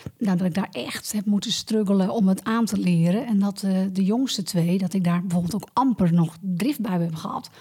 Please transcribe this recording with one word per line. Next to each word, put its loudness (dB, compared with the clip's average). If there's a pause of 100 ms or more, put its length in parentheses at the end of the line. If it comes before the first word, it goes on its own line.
(180)
nou, 0
dat 0
ik -2
daar -2
echt -8
heb -4
moeten 0
struggelen 0
om 2
het 0
aan 0
te 0
leren. 2
En 2
dat, 0
eh, 0 (140)
de 0
jongste 0
twee, 0
dat -2
ik 0
daar 2
bijvoorbeeld -2
ook -6
amper 2
nog 2
drift -2
bij -2
heb -2
gehad, -10 (100)